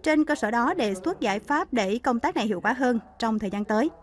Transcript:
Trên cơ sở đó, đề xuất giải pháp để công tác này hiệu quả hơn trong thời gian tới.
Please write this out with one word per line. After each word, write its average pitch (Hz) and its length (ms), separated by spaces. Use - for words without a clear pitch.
Trên 311 220
cơ 294 100
sở 220 160
đó, 240 220
đề 226 200
xuất 311 260
giải 202 200
pháp 294 340
để 214 300
công 247 160
tác 330 160
này 302 100
hiệu 190 160
quả 214 120
hơn 247 260
trong 220 200
thời 202 100
gian 202 140
tới. 220 260